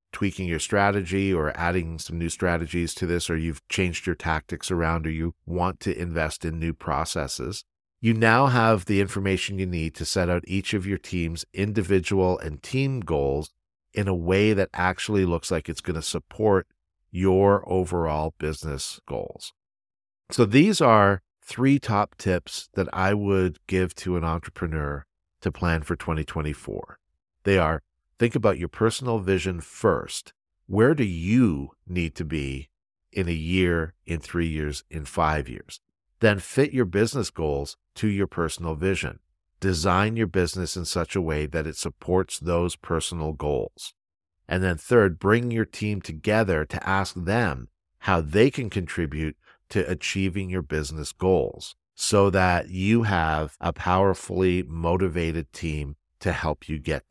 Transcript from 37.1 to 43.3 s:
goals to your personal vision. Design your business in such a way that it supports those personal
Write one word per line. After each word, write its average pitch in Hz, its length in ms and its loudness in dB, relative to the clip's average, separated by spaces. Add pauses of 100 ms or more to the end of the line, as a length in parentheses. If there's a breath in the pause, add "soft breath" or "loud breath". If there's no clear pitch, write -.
goals 73 460 -4 (200)
to 110 120 0
your 98 180 0
personal 82 480 -4
vision. 82 460 -4 (400)
Design 95 560 2
your 113 100 2
business 90 500 -2
in 87 80 -6
such - 300 -4
a 98 60 0
way 76 260 -2
that 78 200 -4
it 78 100 -8
supports - 600 -2
those 87 360 0
personal 80 580 -4